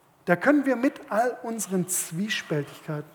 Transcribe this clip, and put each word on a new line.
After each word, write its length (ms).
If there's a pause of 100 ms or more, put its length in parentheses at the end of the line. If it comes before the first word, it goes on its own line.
(240)
da 120
können 280
wir 120
mit 240 (100)
all 320
unseren 440
Zwiespältigkeiten 1300